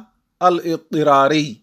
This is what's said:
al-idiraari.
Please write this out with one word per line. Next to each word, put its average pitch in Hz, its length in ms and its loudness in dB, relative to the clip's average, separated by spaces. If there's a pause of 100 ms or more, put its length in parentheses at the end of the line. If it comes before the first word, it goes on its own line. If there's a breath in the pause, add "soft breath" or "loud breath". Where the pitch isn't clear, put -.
(400)
al-idiraari. 156 1080 0 (160)